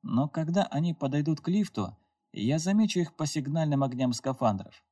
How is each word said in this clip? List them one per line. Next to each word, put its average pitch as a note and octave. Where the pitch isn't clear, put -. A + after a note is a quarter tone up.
но C#3
когда E3
они E3
подойдут D3
к -
лифту, F3
я C3+
замечу G3+
их E3
по D#3
сигнальным D3
огням B2+
скафандров". A#2